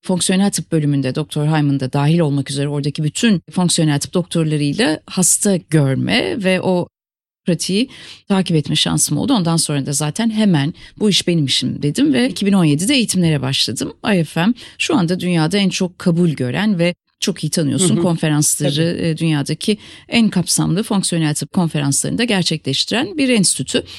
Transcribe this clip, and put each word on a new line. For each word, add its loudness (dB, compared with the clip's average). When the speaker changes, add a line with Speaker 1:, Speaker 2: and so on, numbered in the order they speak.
Speaker 1:
fonksiyonel 0
tıp -8
bölümünde 0
doktor -4
Hyman'da 0
dahil 2
olmak 0
üzere -2
oradaki -4
bütün 0
fonksiyonel 2
tıp -8
doktorlarıyla 0
hasta 0
görme 0
ve 2
o 0
pratiği 0
takip 0
etme 0
şansım 0
oldu. 0
Ondan 2
sonra -2
da -4
zaten -2
hemen 2
"Bu 2
iş 0
benim 2
işim." -2
dedim 0
ve 2
iki -4
bin 2
on 4
yedide 2
eğitimlere 2
başladım. -4
I 2
F -2
M 2
şu 0
anda 0
dünyada 0
en 2
çok -4
kabul 2
gören -2
ve 0
çok -4
iyi -4
tanıyorsun 0
Speaker 2:
Hı 0
hı. 2
Speaker 1:
konferansları, 0
Speaker 2:
Tabii. -2
Speaker 1:
e, -2
dünyadaki 0
en 2
kapsamlı 0
fonksiyonel 0
tıp -8
konferanslarını 0
da 0
gerçekleştiren -2
bir 0
enstitü. 0